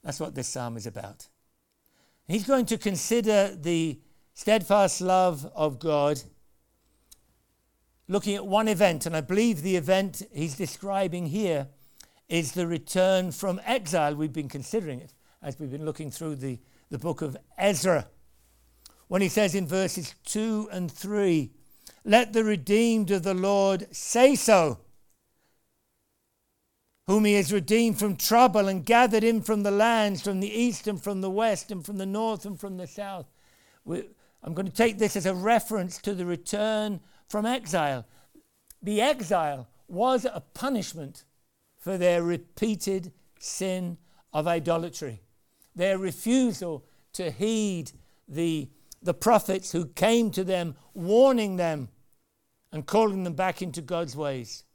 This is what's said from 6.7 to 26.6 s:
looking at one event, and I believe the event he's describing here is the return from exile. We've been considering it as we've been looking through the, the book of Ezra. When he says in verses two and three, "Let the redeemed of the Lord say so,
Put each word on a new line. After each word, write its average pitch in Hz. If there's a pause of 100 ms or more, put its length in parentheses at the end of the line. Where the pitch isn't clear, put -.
looking 196
at 196
one 214
event, 185
and 165
I 160
believe 196
the 185
event 190 (100)
he's 147
describing 190
here 156 (600)
is 165
the 180
return 185
from 190
exile. 165
We've 147
been 143
considering 147
it - (260)
as 135
we've 147
been 151
looking 151
through 156
the, 131 (320)
the 139
book 156
of 139 (180)
Ezra. 180 (1000)
When 190
he 185
says 196
in 190
verses 185 (120)
two 214
and 180
three, 190 (520)
"Let 214
the 226
redeemed 214
of 190
the 190
Lord 196
say -
so, 170 (2250)